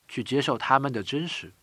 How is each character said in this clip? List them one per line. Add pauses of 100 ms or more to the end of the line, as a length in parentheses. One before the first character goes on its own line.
去
接
受
他
们
的
真
实， (120)